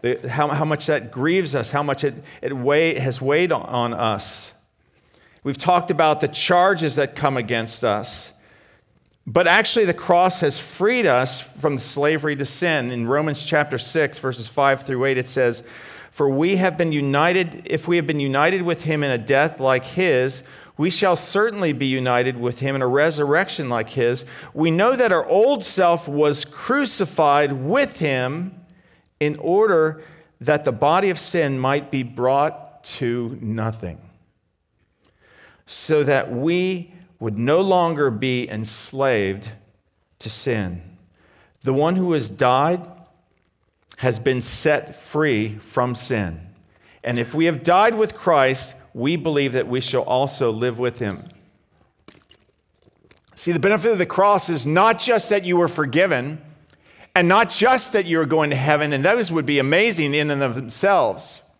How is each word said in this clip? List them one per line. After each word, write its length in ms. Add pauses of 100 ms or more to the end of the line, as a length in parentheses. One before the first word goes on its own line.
the, 260
how, 200
how 160
much 220
that 260
grieves 420
us, 160
how 140
much 180
it, 120 (280)
it 140
weigh, 420
has 240
weighed 300
on, 100
on 320
us. 580 (920)
We've 120
talked 360
about 280
the 60
charges 720
that 180
come 220
against 480
us. 480 (960)
But 180
actually, 380
the 100
cross 460
has 180
freed 480
us 340
from 360
the 40
slavery 540
to 100
sin. 460
In 160
Romans 400
chapter 320
six, 400
verses 300
five 340
through 220
eight, 140
it 100
says, 400 (420)
"For 180
we 280
have 200
been 140
united, 760
if 200
we 80
have 140
been 100
united 440
with 200
him 220
in 80
a 60
death 420
like 240
his, 580 (340)
we 120
shall 260
certainly 600
be 120
united 520
with 220
him 140
in 60
a 60
resurrection 840
like 220
his. 340 (300)
We 160
know 260
that 160
our 140
old 360
self 460
was 380
crucified 1080
with 460
him 600 (640)
in 160
order 680 (380)
that 240
the 80
body 380
of 80
sin 400
might 320
be 120
brought 840
to 580
nothing, 580 (1700)
so 360
that 300
we 640 (240)
would 180
no 240
longer 500
be 380
enslaved 1000 (680)
to 120
sin. 500 (800)
The 140
one 220
who 180
has 160
died 500 (1160)
has 200
been 220
set 560
free 640
from 360
sin. 460 (640)
And 140
if 160
we 100
have 180
died 340
with 180
Christ, 580 (220)
we 220
believe 360
that 160
we 120
shall 220
also 480
live 280
with 200
him." 260 (2000)
See, 160
the 80
benefit 320
of 60
the 80
cross 420
is 180
not 320
just 300
that 160
you 140
were 100
forgiven, 720 (720)
and 140
not 220
just 420
that 140
you're 200
going 240
to 60
heaven, 360
and 120
those 260
would 160
be 120
amazing 560
in 160
and 120
of 120
themselves. 880 (180)